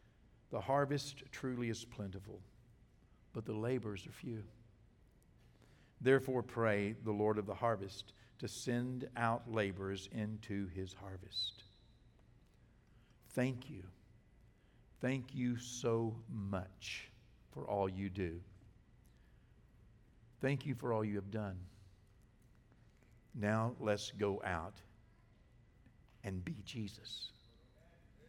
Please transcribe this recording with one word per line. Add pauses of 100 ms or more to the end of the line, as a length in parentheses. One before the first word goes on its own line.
(520)
"The
harvest
truly
is
plentiful, (920)
but
the
laborers
are
few. (1600)
Therefore
pray
the
Lord
of
the
harvest (260)
to
send
out
laborers
into
his
harvest." (1700)
Thank
you. (1160)
Thank
you
so (160)
much (420)
for
all
you
do. (2000)
Thank
you
for
all
you
have
done. (1800)
Now
let's
go
out (1500)
and
be
Jesus. (960)